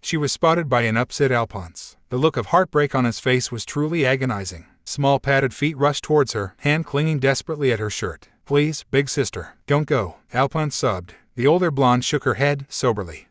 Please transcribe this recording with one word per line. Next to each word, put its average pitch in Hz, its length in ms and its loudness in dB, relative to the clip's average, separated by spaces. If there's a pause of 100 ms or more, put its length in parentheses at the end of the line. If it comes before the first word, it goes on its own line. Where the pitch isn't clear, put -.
She - 160 -4
was 147 140 0
spotted 165 380 2
by 123 120 4
an 113 160 2
upset 127 340 0
Alphonse. 107 640 -6 (120)
The 127 80 -4
look 151 200 2
of 117 100 -4
heartbreak 151 480 2
on 127 100 2
his 117 140 -2
face 127 320 0
was 117 140 -8
truly 156 400 -2
agonizing. 107 600 -2 (200)
Small 139 340 2
padded 135 340 0
feet 151 240 -2
rushed 143 260 0
towards 151 300 2
her, 101 260 -6
hand 156 260 0
clinging 151 340 0
desperately 135 520 0
at 113 80 0
her 107 100 -2
shirt. 98 380 -8 (180)
Please, 147 440 0
big 139 200 0
sister, - 460 -4 (120)
don't 147 180 2
go, 110 300 -2 (180)
Alphonse 143 420 -2
sobbed. 95 380 -2 (220)
The 123 120 0
older 170 240 4
blonde 127 320 2
shook - 200 -2
her 127 100 0
head, 139 360 0
soberly. 101 600 -4